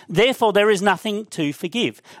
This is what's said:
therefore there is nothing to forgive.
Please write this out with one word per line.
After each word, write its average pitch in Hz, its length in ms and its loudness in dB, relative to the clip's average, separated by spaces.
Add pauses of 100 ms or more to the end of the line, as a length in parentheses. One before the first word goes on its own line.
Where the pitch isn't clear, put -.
therefore 220 460 2
there 208 160 4
is 190 140 2
nothing 202 440 -2
to 147 240 -4
forgive. 170 480 -6 (220)